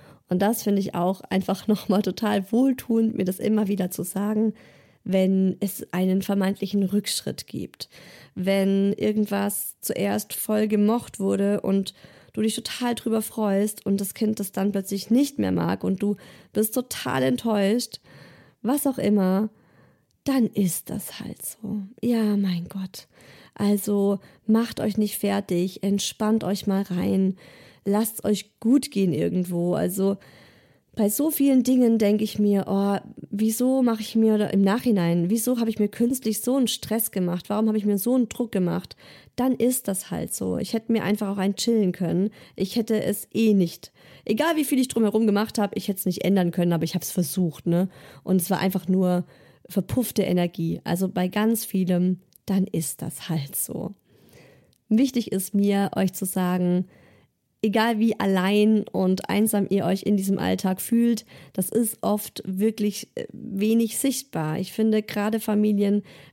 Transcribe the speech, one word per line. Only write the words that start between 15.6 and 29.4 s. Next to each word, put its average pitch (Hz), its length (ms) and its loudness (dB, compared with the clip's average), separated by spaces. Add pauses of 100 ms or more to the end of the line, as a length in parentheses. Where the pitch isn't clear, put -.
und 185 180 0
du 202 140 0 (360)
bist 220 220 -2
total 254 480 -4
enttäuscht, 233 800 0 (640)
was 277 240 0
auch 262 120 -2
immer, 202 500 2 (760)
dann 262 220 2
ist - 440 -2
das - 280 -10
halt - 260 -12
so. 208 360 -8 (220)
Ja, 220 340 2
mein 180 320 -2
Gott. - 400 -10 (460)
Also 202 680 0 (260)
macht 220 340 0
euch 214 180 -2
nicht 208 200 -2
fertig, 190 640 -2
entspannt 214 640 0
euch 196 220 -4
mal 196 160 0
rein, 190 540 0 (480)
lasst's 214 380 -2
euch - 380 -4
gut 254 300 2
gehen 190 220 2
irgendwo. 175 600 0